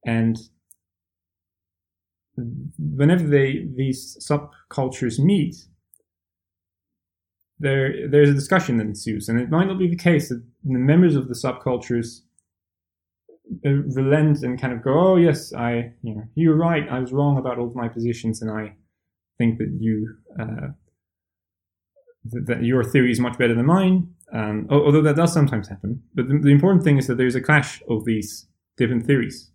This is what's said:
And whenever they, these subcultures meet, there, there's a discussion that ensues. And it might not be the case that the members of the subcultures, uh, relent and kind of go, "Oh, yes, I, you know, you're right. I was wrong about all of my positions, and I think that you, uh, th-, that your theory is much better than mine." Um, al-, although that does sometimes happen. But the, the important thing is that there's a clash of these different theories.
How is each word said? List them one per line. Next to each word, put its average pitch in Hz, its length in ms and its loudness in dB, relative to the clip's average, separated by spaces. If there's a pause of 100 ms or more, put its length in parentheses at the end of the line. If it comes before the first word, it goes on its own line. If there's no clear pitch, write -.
And 113 320 0 (2500)
whenever 151 480 2
they, 143 400 0 (100)
these 131 440 -4
subcultures 127 960 -6
meet, 175 380 0 (2000)
there, 135 480 -2
there's 143 220 6
a 143 60 4
discussion 135 420 0
that 107 80 0
ensues. 101 440 -8
And 113 100 2
it 123 100 -4
might 170 180 2
not 190 120 -4
be 180 100 2
the 170 60 -2
case 175 340 0
that 117 140 -8 (200)
the 131 140 -2
members 151 380 4
of 127 140 -2
the 120 40 -6
subcultures, 123 880 -4 (1400)
uh, 143 40 0
relent 143 760 2
and 123 160 -4
kind 127 140 -4
of 117 100 -10
go, 170 300 4
"Oh, - 20 4
yes, 170 380 2
I, 120 480 -4
you 110 140 -10
know, 107 80 -12 (120)
you're 156 220 4
right. 165 320 0
I 127 100 -4
was 127 140 -8
wrong 143 240 0
about 127 200 -4
all 120 100 -4
of 120 80 -12
my 120 120 -6
positions, 117 540 -6
and 110 100 -8
I 107 240 -10 (600)
think 117 200 0
that - 220 -6
you, 110 380 -4 (220)
uh, 110 280 -10 (1600)
th-, 117 160 -8
that 117 180 -4
your 123 200 2
theory 123 280 2
is 113 80 -2
much 123 180 -2
better 117 180 2
than 117 100 0
mine." 185 440 2 (240)
Um, 107 360 -6
al-, 147 140 4
although 147 180 4
that 151 140 2
does 170 180 2
sometimes 127 360 0
happen. - 340 -10 (100)
But 127 140 -2
the, 143 120 2
the 143 120 4
important 170 320 6
thing 147 140 4
is 127 100 0
that 127 80 -2
there's 127 200 0
a 127 60 -2
clash 147 480 2
of 107 140 -2
these 110 440 -4 (280)
different 117 300 0
theories. - 500 -2